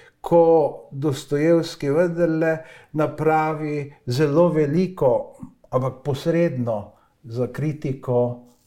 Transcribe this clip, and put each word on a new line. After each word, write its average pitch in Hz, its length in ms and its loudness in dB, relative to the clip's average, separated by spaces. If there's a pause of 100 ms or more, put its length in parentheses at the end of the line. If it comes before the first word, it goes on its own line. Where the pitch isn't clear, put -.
(200)
ko 165 720 4
Dostojevski 147 1000 -2
vendarle 165 680 0 (340)
napravi 151 1040 -2 (120)
zelo 147 420 4
veliko, 156 640 0 (600)
ampak 131 340 -4
posredno, 135 880 -2 (320)
za 120 280 -6
kritiko 135 640 -4 (480)